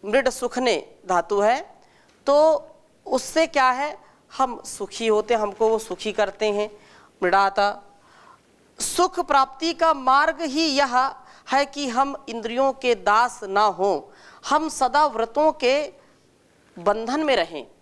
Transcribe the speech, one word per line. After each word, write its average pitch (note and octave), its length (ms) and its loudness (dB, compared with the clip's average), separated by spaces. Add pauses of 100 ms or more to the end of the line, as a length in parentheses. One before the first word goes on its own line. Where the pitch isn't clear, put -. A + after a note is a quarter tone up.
मृड A#3 240 0
सुखने A#3+ 640 -2 (140)
धातु F#3+ 320 0
है, B3 340 0 (520)
तो D4 400 4 (400)
उससे D#4+ 400 0
क्या C4+ 240 2
है, C4+ 280 -4 (400)
हम C4 240 -2
सुखी - 440 -8
होते G#3+ 280 2
हैं, A3 60 0
हमको G#3 280 0
वो A3 100 2
सुखी G#3+ 340 -8
करते G#3 400 -2
हैं, G#3 180 -2 (520)
मृडाता। G3 600 2 (1000)
सुख F4+ 400 -2
प्राप्ति C#4 540 0
का D#4+ 200 2
मार्ग C#4 480 2
ही D#4 240 -2
यह C4+ 300 0 (560)
है C#4 140 2
कि C#4+ 220 -8
हम C4+ 400 -2
इंद्रियों A#3 440 -2
के B3 220 0
दास A3 500 0
ना G3 180 0
हों, F#3+ 500 0 (360)
हम D4+ 200 0
सदा C#4 380 2
व्रतों C4+ 460 0
के C#4 400 -2 (880)
बंधन A3+ 420 -2
में C#4+ 160 0
रहें D#3+ 300 -4 (160)